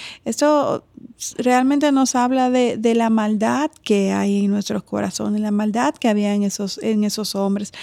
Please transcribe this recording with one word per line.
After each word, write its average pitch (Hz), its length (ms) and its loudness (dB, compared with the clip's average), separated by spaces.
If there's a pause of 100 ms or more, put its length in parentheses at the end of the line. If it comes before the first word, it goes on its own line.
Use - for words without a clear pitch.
(240)
Esto 294 600 0 (540)
realmente 262 540 2
nos 269 220 2
habla 254 360 2
de, 247 260 2
de 226 180 2
la 226 160 2
maldad 220 600 0 (120)
que 196 300 2
hay 202 320 0
en 202 80 2
nuestros 208 320 -2
corazones, 208 560 -4
la 214 100 -2
maldad 214 440 0
que - 140 -2
había 208 260 2
en 208 80 0
esos, 202 400 -4
en 214 220 0
esos 208 300 -4
hombres, 196 380 -2 (100)